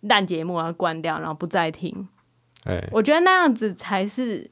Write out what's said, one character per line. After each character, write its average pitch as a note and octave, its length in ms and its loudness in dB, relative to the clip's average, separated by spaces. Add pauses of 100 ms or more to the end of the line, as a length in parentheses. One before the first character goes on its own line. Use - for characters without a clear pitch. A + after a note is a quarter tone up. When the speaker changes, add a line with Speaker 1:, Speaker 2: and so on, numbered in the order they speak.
Speaker 1:
烂 G#3 240 4
节 D#3+ 200 -2
目 F3+ 100 -4
啊， E3 180 -2
关 E3 300 -2
掉， D#3+ 160 -2
然 D#3+ 80 -6
后 D#3+ 80 -6
不 E3 120 -6
再 E3 240 0
听。 F#3 380 -8 (560)
Speaker 2:
哎。 - 260 -4
Speaker 1:
我 A3 120 4
觉 C#4+ 120 4
得 E4 60 4
那 F#4 120 6
样 F4 220 4
子 G#3+ 200 -2
才 F#3+ 320 -4
是， A3 460 -6